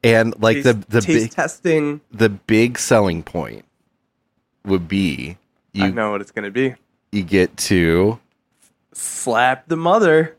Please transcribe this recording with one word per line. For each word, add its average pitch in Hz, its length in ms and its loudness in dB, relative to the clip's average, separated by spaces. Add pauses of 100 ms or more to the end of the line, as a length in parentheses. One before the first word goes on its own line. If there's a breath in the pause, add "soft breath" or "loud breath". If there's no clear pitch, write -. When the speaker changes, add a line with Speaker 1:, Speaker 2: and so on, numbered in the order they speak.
Speaker 1:
And, 113 400 2
like, 117 220 2
Speaker 2:
Taste, 131 40 4
Speaker 1:
the, 123 60 4 (140)
the 117 140 0
Speaker 2:
taste 117 240 0
Speaker 1:
big 117 60 -8
Speaker 2:
testing. 151 680 -4 (120)
Speaker 1:
the 110 180 2
big 113 500 0
selling 95 440 0
point 55 420 -10 (960)
would 95 240 -2
be 80 480 -4 (420)
Speaker 2:
I 98 100 0
Speaker 1:
you 98 40 0
Speaker 2:
know 107 200 -2
what 101 100 -4
it's 98 100 -16
gonna 101 200 -8
be. 127 240 -2 (360)
Speaker 1:
you 104 120 -4
get 90 340 0
to 90 600 2 (760)
Speaker 2:
Slap 123 760 -2
the 165 80 -2
mother. 165 640 2